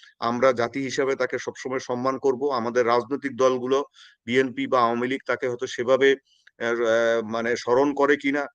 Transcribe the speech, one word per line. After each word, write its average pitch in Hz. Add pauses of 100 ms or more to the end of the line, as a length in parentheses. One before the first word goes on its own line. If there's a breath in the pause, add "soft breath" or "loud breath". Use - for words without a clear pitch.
(200 soft breath)
আমরা 120
জাতি 117
হিসাবে 135
তাকে 123
সবসময় 127
সম্মান 127
করব। 135
আমাদের 117
রাজনৈতিক 120
দলগুলো, 127 (420 soft breath)
বিএনপি 131
বা 123
আওয়ামী 120
লীগ 135
তাকে 127
হয়তো 123
সেভাবে, 131 (440 soft breath)
আহ, 117
আহ, 117
মানে 117
স্মরণ 131
করে 143
কিনা 143